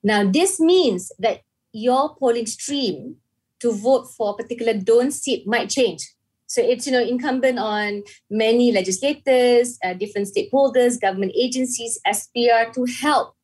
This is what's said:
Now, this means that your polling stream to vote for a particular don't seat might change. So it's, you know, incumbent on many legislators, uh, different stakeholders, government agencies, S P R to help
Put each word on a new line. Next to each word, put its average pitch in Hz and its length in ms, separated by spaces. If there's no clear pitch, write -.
Now, 208 200
this 311 360
means 320 600
that 208 220
your 254 440
polling 233 300
stream 247 720
to 240 120
vote 240 400
for 208 200
a 202 40
particular 233 380
don't 233 380
seat - 360
might 220 220
change. 202 380
So - 140
it's, 240 240
you 269 80
know, 247 80
incumbent 254 560
on 208 460
many 226 420
legislators, 247 1120
uh, 185 100
different 202 360
stakeholders, 247 720
government 190 340
agencies, 254 680
S - 240
P 240 220
R 226 220
to 247 120
help 254 480